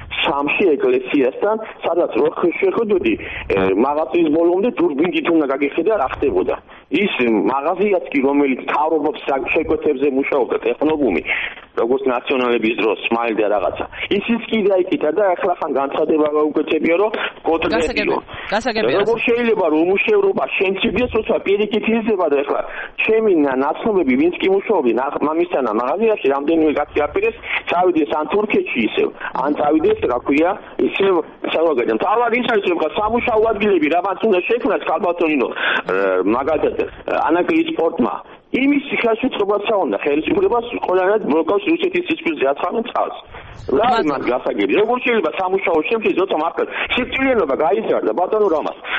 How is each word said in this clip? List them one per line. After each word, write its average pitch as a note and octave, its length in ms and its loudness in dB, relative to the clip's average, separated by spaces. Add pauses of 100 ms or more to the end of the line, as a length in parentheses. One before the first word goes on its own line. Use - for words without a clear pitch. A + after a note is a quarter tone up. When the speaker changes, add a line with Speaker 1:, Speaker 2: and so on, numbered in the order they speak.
(160)
Speaker 1:
სამში C#3+ 500 -2
ეკლესიასთან, C3+ 880 0 (220)
სადაც E3+ 340 -2
რო C#3+ 160 2
ხ-, E3 240 0
შეხვდოდი, F#3+ 600 2
ე, - 440 -4 (160)
მაღაზიის D3+ 540 2
ბოლომდე F3 420 2
დურბინით D#3+ 560 0
უნდა D#3+ 200 2
გაგიხედა, C#3+ 480 0
რა D#3+ 140 0
ხდებოდა. F#2+ 480 0 (320)
ის G3 240 0 (300)
მაღაზიაც E3+ 640 0
კი, C#3 140 -2
რომელიც C#3 400 2
მთავრობებს D3+ 600 0
სა-, C3+ 260 -2
შეკვეთებზე D3+ 600 0
მუშაობდა, C3+ 500 0
ტექნობუმი, B2 640 0 (460)
როგორც B2+ 340 -2
ნაციონალების A#2+ 720 0
დროს, G2+ 240 0
სმაილ A#2 340 -2
და G#2 140 0
რაღაცა. G2+ 360 0 (240)
ისიც A3 340 -2
კი - 180 -2
დაიკიდა F3+ 500 0
და G3 180 0
ახლა F3 260 0
ხან D#3 180 -6
განცხადება D#3+ 560 0
გაუკეთებია, D3+ 680 2
რომ G#3+ 140 2 (280)
კოტრებიო. E3 400 0
Speaker 2:
გასაგებია, - 400 -2 (280)
გასაგებია. G#3+ 500 -2
Speaker 1:
როგორ G#3 220 0
შეიძლება, A#3 480 2
რომ D#3 140 4
უმუშევრობა G3 680 2
შემცირდეს, G3 640 0
როცა A3 240 0
პირიქით G#3 500 0
იზრდება A3 400 2
და C#3+ 120 4
ახლა - 220 0 (360)
ჩემი A3 380 2
ნა-, C#3+ 220 4
ნაცნობები, D#3 580 0
ვინც E3 220 2
კი F#3 120 -2
მუშაობდნენ, F3+ 500 2
ახ-, C#3 220 -4
მამისთანა D#3 520 0
მაღაზიაში, F3+ 540 0
რამდენიმე D3 460 2
კაცი D3 280 -2
აპირეს, G#3+ 360 -2 (260)
წავიდეს E3 480 0
ან D#3 160 -2
თურქეთში G3+ 540 -2
ისევ, - 280 0 (240)
ან C3+ 200 -2
წავიდეს, D#3 480 2
რა - 180 -2
ქვია, - 320 2 (260)
ისევ G3 380 0 (280)
საზოგადოებაში. D3 540 0
მთავარი A3 400 0
ის A#3+ 120 -2
არის, A3+ 180 0
რომ - 120 0
ხა D#3 120 0
სამუშაო A3 540 0
ადგილები, G3+ 440 2
რაღაც F#3 320 0
უნდა G3+ 200 2
შექმნას, G#3+ 440 0
ქალბატონინო, D#3+ 640 0
ე, - 460 -2 (280)
მაგალითად, C3+ 520 0 (440)
ანაკლი E3 480 2
სპორტმა, D#3+ 480 -2 (340)
იმის C#4 440 0
ხელშეწყობაც G#3 720 0
საუნდა, F#3 360 0
ხელისუფლებას F#3 680 0 (100)
ყველანაირად F#3 460 2
ბროკავს E3 420 0
რუსეთის F3 400 0
სისხლზე D#3+ 420 -4
აცხადნენ F3+ 380 -2
წყალს. - 340 -4 (480)
რა D3+ 200 2
არის B3 140 2
Speaker 2:
მადლობა. D3 160 0
Speaker 1:
მას B2+ 80 -6
გასაგები? A#2+ 500 0
როგორ A3+ 240 2
შეიძლება A3 340 0
სამუშაო F#3+ 480 0
შემთხვევაში, G3+ 380 0
როცა F#3 180 0
მართლა D#3 280 -2 (240)
სიკვდილიანობა B3 680 0
გაიზარდა, D#3 540 0
ბატონო G3 380 0
რამას? C#3 300 -2 (200)